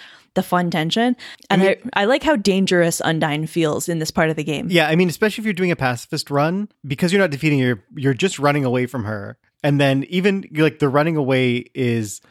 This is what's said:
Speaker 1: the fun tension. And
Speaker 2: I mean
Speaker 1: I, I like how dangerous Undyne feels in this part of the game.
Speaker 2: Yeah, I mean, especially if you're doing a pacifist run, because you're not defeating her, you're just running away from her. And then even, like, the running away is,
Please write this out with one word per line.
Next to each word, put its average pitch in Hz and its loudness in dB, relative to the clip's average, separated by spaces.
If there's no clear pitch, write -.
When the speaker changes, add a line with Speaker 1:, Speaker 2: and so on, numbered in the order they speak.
Speaker 1:
the 190 0
fun 180 -2
tension. 180 0
And 190 4
Speaker 2:
I - 4
mean 196 4
Speaker 1:
I, 202 0
I - 2
like 269 2
how 302 2
dangerous 185 2
Undyne 156 -2
feels 156 -2
in 170 -2
this 160 -4
part 160 0
of 156 -2
the 151 -4
game. 147 -4
Speaker 2:
Yeah, 170 2
I 156 0
mean, 180 4
especially 214 -2
if 214 -8
you're 214 0
doing 180 -2
a 165 -2
pacifist 131 -4
run, 165 0
because 156 -2
you're 196 4
not 180 2
defeating 143 0
her, 123 0
you're 139 0
just 165 -2
running 143 2
away 127 0
from 120 -6
her. 107 -8
And 143 2
then 135 2
even, 190 0
like, 156 0
the 147 2
running 151 0
away 127 0
is, 117 -2